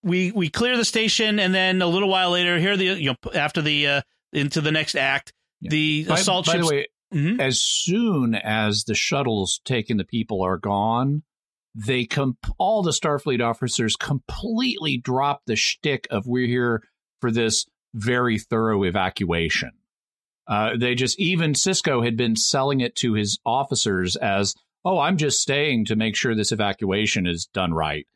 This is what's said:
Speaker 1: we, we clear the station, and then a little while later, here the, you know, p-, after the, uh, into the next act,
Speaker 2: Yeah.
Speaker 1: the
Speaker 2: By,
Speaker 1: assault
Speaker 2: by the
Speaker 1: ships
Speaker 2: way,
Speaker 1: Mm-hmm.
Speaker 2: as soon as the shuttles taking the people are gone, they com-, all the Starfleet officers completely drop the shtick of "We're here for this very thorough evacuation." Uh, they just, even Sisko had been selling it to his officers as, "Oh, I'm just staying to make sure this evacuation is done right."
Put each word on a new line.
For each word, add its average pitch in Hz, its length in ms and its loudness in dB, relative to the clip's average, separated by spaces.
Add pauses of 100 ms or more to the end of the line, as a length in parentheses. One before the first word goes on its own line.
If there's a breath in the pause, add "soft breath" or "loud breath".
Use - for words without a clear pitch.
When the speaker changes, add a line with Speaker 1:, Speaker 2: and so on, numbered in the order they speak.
Speaker 1:
we, 185 300 2
we 185 180 0
clear 247 260 0
the 226 80 2
station, 214 540 0
and 185 160 2
then 185 280 2
a 180 40 2
little 190 220 2
while 185 220 2
later, 175 280 2
here 196 180 2
the, 190 80 2
you 175 260 0
know, 123 120 -2
p-, - 160 -4
after 151 240 0
the, 147 240 2
uh, 143 140 2 (320)
into 147 280 0
the 151 120 2
next 156 240 0
act, 135 360 -2 (280)
Speaker 2:
Yeah. - 100 -8
Speaker 1:
the 156 380 2
Speaker 2:
By, 160 60 2
Speaker 1:
assault 185 320 2
Speaker 2:
by 170 60 2
the 175 60 2
Speaker 1:
ships 165 120 4
Speaker 2:
way, 143 160 0 (260)
Speaker 1:
Mm-hmm. 170 280 0
Speaker 2:
as 131 200 2
soon 170 760 2
as 107 480 0
the 107 100 -2
shuttles 117 680 0
taking 117 320 -2
the 98 80 -2
people 110 380 -4
are 92 160 0
gone, 113 640 0 (500)
they 123 300 -2
com-, 135 320 -2 (200)
all 196 280 0
the 160 80 0
Starfleet 139 520 -2
officers 117 520 -2
completely 196 1000 -4
drop 131 500 -2
the 110 100 0
shtick - 560 -2
of 107 160 -4
"We're 123 180 0
here 120 380 0 (360 soft breath)
for 120 120 0
this 113 340 0 (280)
very 120 440 0
thorough 113 460 0
evacuation." 87 880 0 (720)
Uh, 110 320 0
they 123 160 2
just, 127 240 -2
even 165 360 0
Sisko 139 500 0
had 117 120 0
been 113 200 2
selling 135 440 2
it 120 160 -2
to 117 180 0
his 104 300 0
officers 113 680 0
as, 101 400 0 (300 soft breath)
"Oh, 180 160 2
I'm 175 160 2
just 147 260 0
staying 135 440 0
to 110 100 0
make 110 180 0
sure 113 220 0
this 107 160 0
evacuation 101 760 0
is 85 260 -4
done 90 220 -2
right." 76 420 -2